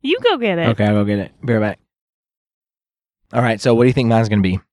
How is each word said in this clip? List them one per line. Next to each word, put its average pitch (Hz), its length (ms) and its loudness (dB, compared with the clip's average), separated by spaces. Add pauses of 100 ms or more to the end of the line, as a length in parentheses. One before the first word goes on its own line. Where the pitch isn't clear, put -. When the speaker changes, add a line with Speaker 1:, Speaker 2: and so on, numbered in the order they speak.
Speaker 1:
You 339 200 -2
go 427 140 0
get 208 220 -2
it. 165 100 0
Speaker 2:
Okay, 107 160 0
I'll 104 80 2
go 104 140 0
get 104 120 -2
it. 98 140 -10 (100)
Be 120 120 -2
right 110 60 0
back. 104 180 -4 (1500)
All 120 120 0
right, 113 180 0
so 120 140 2
what 117 100 4
do 127 40 6
you 131 40 2
think 123 160 0
mine's 113 220 2
gonna 104 100 2
be? 95 180 0 (140)